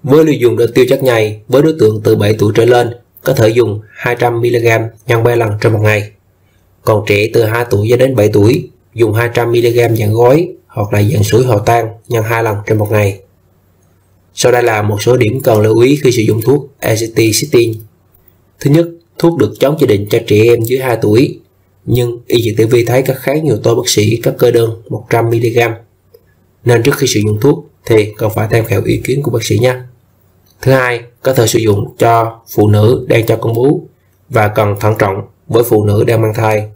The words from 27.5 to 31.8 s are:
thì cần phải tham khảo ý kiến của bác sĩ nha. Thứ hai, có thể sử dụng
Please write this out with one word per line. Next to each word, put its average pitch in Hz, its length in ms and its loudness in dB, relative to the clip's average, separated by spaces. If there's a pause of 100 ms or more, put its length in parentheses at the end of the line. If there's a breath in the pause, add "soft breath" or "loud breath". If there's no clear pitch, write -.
thì 107 300 0
cần 107 180 -4
phải 110 160 -4
tham 113 140 0
khảo 98 200 -2
ý 107 120 -2
kiến 135 260 -4
của 120 80 -4
bác 117 120 -4
sĩ 107 160 -2
nha. 127 300 -2 (760)
Thứ 131 100 2
hai, 123 280 0 (220)
có 131 100 0
thể 117 140 2
sử 113 120 0
dụng 107 400 -2